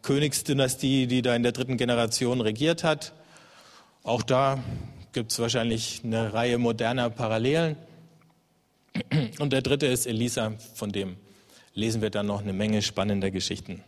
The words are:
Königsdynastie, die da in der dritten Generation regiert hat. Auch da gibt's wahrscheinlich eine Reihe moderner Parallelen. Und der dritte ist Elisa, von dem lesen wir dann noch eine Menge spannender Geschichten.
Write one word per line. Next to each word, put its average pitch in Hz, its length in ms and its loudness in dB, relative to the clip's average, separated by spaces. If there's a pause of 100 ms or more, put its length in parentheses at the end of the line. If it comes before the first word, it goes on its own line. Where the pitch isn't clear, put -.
Königsdynastie, 135 1040 2
die 123 140 2
da 120 120 4
in 120 80 2
der 120 100 4
dritten 127 240 -2
Generation 120 640 2
regiert 135 440 0
hat. 156 280 0 (920)
Auch 113 180 0
da 135 400 2 (500)
gibt's 117 280 -4
wahrscheinlich 113 640 -2
eine 113 280 0
Reihe 120 260 2
moderner 120 520 0
Parallelen. 127 680 0 (1600)
Und 143 120 2
der 135 100 4
dritte 139 240 2
ist 127 200 2
Elisa, 117 460 0 (220)
von 104 180 -6
dem 98 240 -4 (640)
lesen 110 240 0
wir 107 80 0
dann 104 160 -2
noch 101 140 -2
eine 101 120 -4
Menge 104 300 0
spannender 98 480 0
Geschichten. 90 580 -6